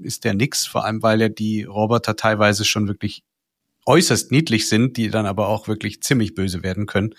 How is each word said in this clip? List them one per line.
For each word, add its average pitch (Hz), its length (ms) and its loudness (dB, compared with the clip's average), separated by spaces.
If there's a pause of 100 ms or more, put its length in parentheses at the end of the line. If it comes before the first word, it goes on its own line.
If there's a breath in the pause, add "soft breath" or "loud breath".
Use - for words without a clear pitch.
ist - 220 -10
der 101 100 0
nix, - 320 -2
vor - 180 -4
allem 110 180 -4
weil 110 180 4
ja 110 100 4
die 107 340 -4
Roboter 110 520 0
teilweise 104 500 2
schon 107 220 0
wirklich - 360 -8 (600)
äußerst 131 460 4
niedlich 123 380 2
sind, 120 280 2
die 110 140 -2
dann 107 160 -2
aber 98 220 -2
auch 107 200 -4
wirklich 107 340 -6
ziemlich 113 320 0
böse 92 280 -4
werden 98 240 -4
können. 101 320 -2